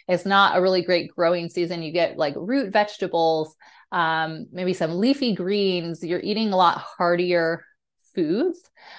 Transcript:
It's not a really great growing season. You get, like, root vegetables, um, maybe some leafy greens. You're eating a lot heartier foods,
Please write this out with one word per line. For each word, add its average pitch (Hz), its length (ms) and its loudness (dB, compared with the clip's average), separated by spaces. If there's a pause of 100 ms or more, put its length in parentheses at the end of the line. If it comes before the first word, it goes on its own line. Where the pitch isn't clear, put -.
It's 175 180 0
not 196 320 4
a 180 40 4
really 185 200 2
great 175 320 0
growing 170 360 0
season. 170 320 -4
You 160 100 -8
get, 170 260 0
like, 147 200 0
root 233 340 -2
vegetables, 165 840 0 (360)
um, 160 600 -2
maybe 180 220 -2
some 170 220 -2
leafy 247 380 2
greens. 180 720 -2
You're 175 160 -2
eating 208 340 -2
a 185 40 2
lot 175 200 4
heartier 175 880 0 (480)
foods, 214 460 0 (400)